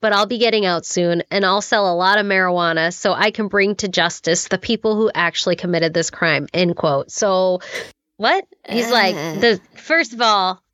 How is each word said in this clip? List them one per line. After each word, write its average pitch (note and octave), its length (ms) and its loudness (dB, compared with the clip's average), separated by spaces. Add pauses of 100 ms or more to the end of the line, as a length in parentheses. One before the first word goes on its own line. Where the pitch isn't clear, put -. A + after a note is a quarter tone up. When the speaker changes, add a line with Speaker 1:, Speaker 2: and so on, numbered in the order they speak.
Speaker 1:
but A3 100 2
I'll G#3 140 2
be A3+ 140 -4
getting A3 260 2
out F3 200 0
soon, E3+ 460 0
and G3 140 0
I'll G3 160 2
sell G3+ 280 0
a F3 60 0
lot F#3 220 2
of G#3+ 80 0
marijuana F3+ 680 0
so F#3+ 220 0
I G3+ 180 2
can G#3+ 160 -4
bring G3+ 280 0
to G#3 120 -6
justice E3+ 640 0
the F#3+ 80 -2
people A3 400 -2
who A3 180 2
actually E3+ 400 0
committed E3 380 -2
this E3 160 -2
crime," D3 440 -2
end F3 220 0
quote. C#3+ 340 -2
So, F#3 520 0 (560)
what? D4+ 280 0 (220)
He's A#3 240 -2
like, G3+ 240 2
Speaker 2:
Uh. D#3 200 -6
Speaker 1:
the, G#3 260 2 (140)
first E4 380 -2
of A3+ 80 -14
all G3 400 2 (120)